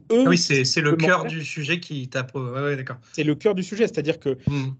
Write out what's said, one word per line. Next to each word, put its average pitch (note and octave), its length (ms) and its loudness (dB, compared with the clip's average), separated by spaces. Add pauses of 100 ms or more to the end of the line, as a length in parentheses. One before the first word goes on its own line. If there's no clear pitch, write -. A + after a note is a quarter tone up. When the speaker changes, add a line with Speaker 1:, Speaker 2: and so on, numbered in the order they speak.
(120)
Speaker 1:
eux A#3 140 6
Speaker 2:
Ah C4 40 6
oui, F3 80 6
Speaker 1:
qui - 60 2
Speaker 2:
c'est, C3+ 200 2
c'est E3 180 0
le D3 100 4
Speaker 1:
demandent. D#3+ 180 4
Speaker 2:
cœur E3+ 160 4
du D#3 180 -6
sujet D3+ 360 -4
qui C#3+ 280 -10
tape, C3 280 -6
ouais, C#3 60 -6
ouais, C3+ 340 -4
d'accord. C3 220 -10 (160)
Speaker 1:
C'est D#3 100 -2
le D3+ 120 2
cœur G3+ 200 2
du F#3 80 -2
sujet, G#3 240 0
c'est-à-dire D#3+ 320 -2
que C3 180 -4 (100)
Speaker 2:
Hmm. C3+ 320 -2